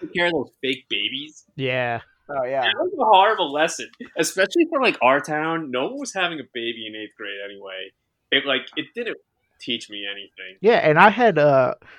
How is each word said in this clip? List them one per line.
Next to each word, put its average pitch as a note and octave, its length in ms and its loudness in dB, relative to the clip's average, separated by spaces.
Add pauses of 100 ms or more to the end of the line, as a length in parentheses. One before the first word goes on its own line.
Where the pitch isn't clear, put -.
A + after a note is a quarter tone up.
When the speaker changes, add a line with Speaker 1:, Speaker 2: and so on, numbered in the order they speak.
Speaker 1:
take - 140 -12
care F3 120 2
of F3 60 0
those C3 180 -4 (120)
fake C3+ 260 -4
babies? A#2 560 -6 (120)
Speaker 2:
Yeah. B2+ 440 -2 (300)
Speaker 3:
Oh, C3+ 140 -2
yeah. C3 180 -2
Speaker 1:
That A2+ 160 0
was F4+ 200 -2
a A#3+ 60 0
horrible G3 480 4
lesson, C#3+ 360 -2 (280)
especially F#3+ 540 2
for, C#4 120 -2
like, A3 200 2
our C3+ 180 6
town. D#3 500 -4
No B2+ 180 -2
one C4+ 100 -8
was C#4+ 160 -10
having E3+ 260 -2
a A#2+ 40 -14 (100)
baby A#2 320 -6
in G#2+ 80 -12
eighth G#2+ 220 -12
grade G2+ 280 -10
anyway. G2 460 -12 (400)
It, C3+ 160 2
like, C3 160 0 (140)
it D3 180 -6
didn't A3 220 -6 (440)
teach A#2 300 -8
me G2+ 200 -12
anything. G2 500 -16
Speaker 2:
Yeah, G#3+ 160 4
and D#3 220 4
I E3 120 8
had, G#3 280 2
uh, C3+ 360 4 (240)